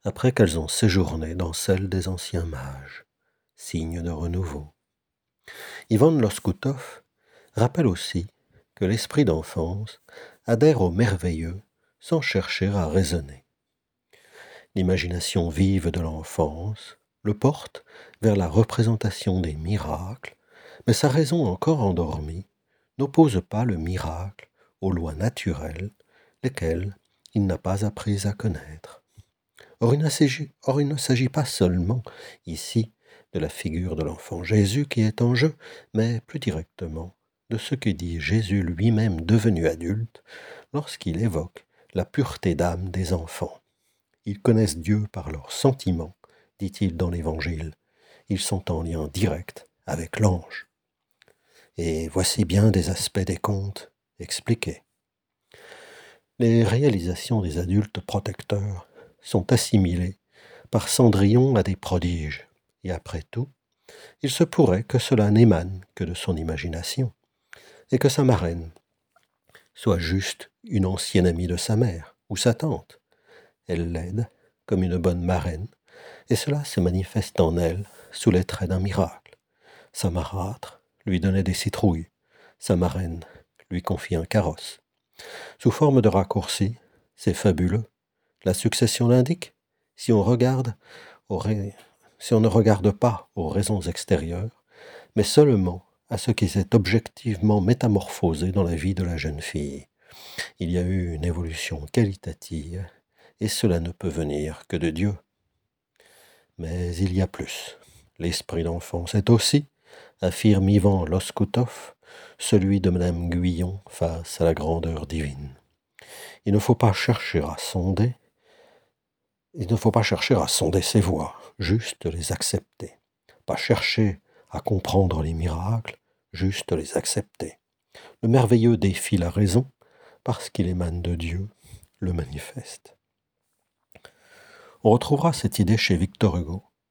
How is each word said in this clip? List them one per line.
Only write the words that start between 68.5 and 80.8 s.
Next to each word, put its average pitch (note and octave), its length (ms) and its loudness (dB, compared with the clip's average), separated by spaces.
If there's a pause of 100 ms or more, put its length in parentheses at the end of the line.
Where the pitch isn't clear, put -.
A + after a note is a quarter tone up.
soit F2+ 260 0
juste F2+ 520 -4 (140)
une G2 200 0
ancienne F#2 400 2
amie F2 220 0
de F2 100 -4
sa - 180 -2
mère, G#2 400 -2 (140)
ou G#2 60 -6
sa A#2 180 2
tante. - 460 -6 (680)
Elle E2+ 260 -2
l'aide F2+ 340 -4 (380)
comme F#2 180 0
une F2+ 140 0
bonne F2 260 0
marraine, F2 440 -2 (640)
et B2 60 4
cela C#3+ 300 -2
se - 160 -2
manifeste F#2 580 0
en E2 180 4
elle F2 280 -2 (260)
sous - 200 2
les F#2 120 2
traits - 260 -6
d'un F#2 120 0
miracle. F#2+ 560 -4 (560)
Sa - 160 -4
marâtre F2+ 720 -8 (240)